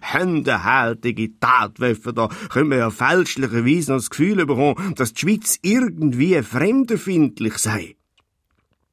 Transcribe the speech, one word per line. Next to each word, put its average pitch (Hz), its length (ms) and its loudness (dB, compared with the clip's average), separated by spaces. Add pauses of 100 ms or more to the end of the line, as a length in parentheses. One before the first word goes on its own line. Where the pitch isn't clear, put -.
(140)
hundehaltige 120 1200 0
Tat 117 440 2
werfen. 120 340 -2
Da 113 140 0 (200)
können 147 220 0
wir 135 60 2
ja 117 140 0
fälschlicherweise 135 1000 0
noch 135 60 2
das 120 120 -6
Gefühl 180 360 0
bekommen, 143 500 0
dass 127 160 -2
die - 80 -10
Schweiz 208 440 0
irgendwie 165 800 2
fremdenfeindlich 170 1160 0
sei. 104 400 -4 (960)